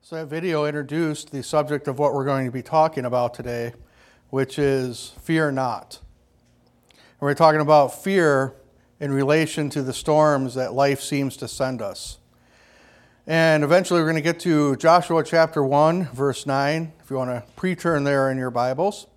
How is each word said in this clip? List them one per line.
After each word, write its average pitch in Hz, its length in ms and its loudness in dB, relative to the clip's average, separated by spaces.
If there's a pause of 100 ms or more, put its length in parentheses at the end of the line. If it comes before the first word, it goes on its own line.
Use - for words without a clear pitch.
So 165 120 -14
that 160 100 -8
video 160 380 -2
introduced 147 640 -4
the 135 140 -8
subject 143 420 -2
of 135 140 -4
what 143 120 2
we're 135 120 -2
going 135 220 0
to 123 40 -4
be 123 100 -8
talking 156 440 0
about 120 300 -2
today, 120 380 -8 (580)
which 131 280 -2
is 135 540 -2 (100)
fear 160 300 0
not. 127 480 -6 (880)
And - 300 -20
we're 143 140 0
talking 156 260 6
about 147 420 4
fear 147 540 2 (420)
in 143 140 -6
relation 147 580 0
to 147 100 -6
the 131 120 -6
storms 143 640 2
that 127 160 -4
life 139 280 0
seems 143 360 -4
to 123 100 -12
send 131 340 -6
us. - 380 -12 (1080)
And 160 340 4
eventually 175 380 4
we're 156 80 0
gonna 160 120 0
get 165 200 -2
to 147 340 2
Joshua 165 480 4
chapter 160 400 0
one, 156 440 2
verse 131 400 -4
nine, 147 540 -2
if - 80 -20
you 135 60 -8
wanna 123 300 -6 (100)
pre-turn 170 480 -2
there 139 260 2
in 131 100 -2
your 127 120 -4
Bibles. 131 560 -2 (100)